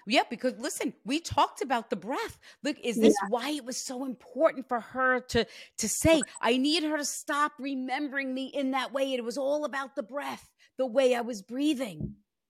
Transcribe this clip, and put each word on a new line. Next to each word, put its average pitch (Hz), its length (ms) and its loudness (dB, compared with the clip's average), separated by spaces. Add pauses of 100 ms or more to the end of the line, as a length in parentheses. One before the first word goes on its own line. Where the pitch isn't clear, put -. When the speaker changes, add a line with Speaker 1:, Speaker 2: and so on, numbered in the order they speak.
Speaker 1:
Yeah, 285 220 4
because 226 300 -4
listen, 285 340 -4 (140)
we 277 140 0
talked - 420 0
about 247 260 -2
the 247 80 -4
breath. 285 420 -6 (240)
Look, 294 180 -4
is 233 180 -4
Speaker 2:
Yeah. 220 60 6
Speaker 1:
this 214 120 10 (140)
why 240 180 0
it 294 160 -4
was 240 140 -8
so 262 260 -8
important 262 640 -2
for 247 120 0
her 254 400 0
to, 240 260 0 (320)
to 220 100 -2
say, 320 320 6 (220)
"I 247 160 4
need 302 240 2
her 302 160 0
to 294 80 -4
stop 294 520 -2
remembering 262 760 -4
me 262 140 -4
in 262 240 -2
that 247 200 -2
way"? 269 220 0
It 240 100 -2
was 233 140 -4
all 285 260 0
about 269 320 -6
the 285 60 -4
breath, 254 480 -8 (280)
the 262 80 2
way 254 280 4
I 240 60 0
was 220 220 -6
breathing. 233 720 -2 (360)